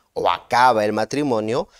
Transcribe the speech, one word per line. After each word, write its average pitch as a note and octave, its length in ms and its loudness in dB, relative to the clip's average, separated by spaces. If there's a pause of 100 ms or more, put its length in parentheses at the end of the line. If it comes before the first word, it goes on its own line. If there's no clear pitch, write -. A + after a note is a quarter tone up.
(140)
o - 160 0
acaba A#2 560 2
el G#2+ 80 -2
matrimonio, A#2 760 -4 (100)